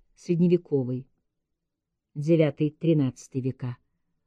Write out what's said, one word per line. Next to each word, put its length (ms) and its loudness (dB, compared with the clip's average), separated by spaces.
средневековой, 920 0
девятый 560 0
тринадцатый 680 -2
века, 360 -8